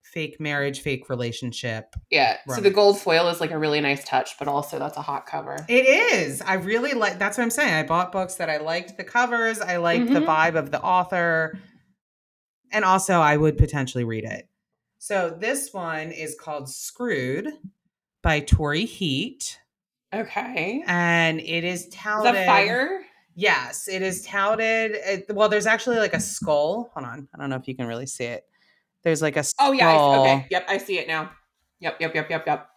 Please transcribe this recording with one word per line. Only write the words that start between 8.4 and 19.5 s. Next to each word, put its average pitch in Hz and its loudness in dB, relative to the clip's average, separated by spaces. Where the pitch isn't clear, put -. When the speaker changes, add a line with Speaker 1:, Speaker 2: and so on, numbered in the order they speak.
Speaker 1:
I 151 0
liked 170 -4
the 190 -12
covers. 233 0
I 180 -2
liked 170 2
the 247 4
Speaker 2:
Mm-hmm. 165 0
Speaker 1:
vibe 160 4
of 143 -2
the 143 -2
author. 175 0
And 208 0
also 190 4
I 151 6
would 151 2
potentially 131 0
read 110 -6
it. 110 -12
So 185 -2
this 247 -4
one 165 -6
is 151 -10
called 143 -10
Screwed 170 -4
by 156 2
Tori 151 0
Heat. 180 -4